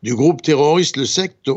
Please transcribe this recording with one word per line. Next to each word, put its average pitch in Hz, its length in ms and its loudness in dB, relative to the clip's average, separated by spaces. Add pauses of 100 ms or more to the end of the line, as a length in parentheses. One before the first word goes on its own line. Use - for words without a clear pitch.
du 120 120 -4
groupe 143 280 0
terroriste 156 560 2
le 135 80 -2
sept 185 500 -6